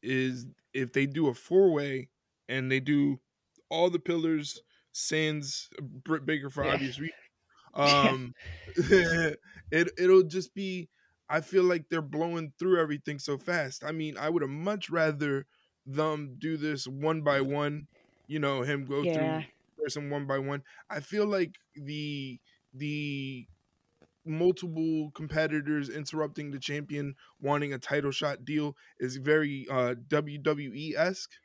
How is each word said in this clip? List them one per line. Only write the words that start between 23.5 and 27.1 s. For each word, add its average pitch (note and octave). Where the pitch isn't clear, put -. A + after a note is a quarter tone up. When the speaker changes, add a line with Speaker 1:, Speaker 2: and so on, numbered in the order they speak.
Speaker 1:
multiple D#3+
competitors D3+
interrupting D3
the C#3
champion C#3+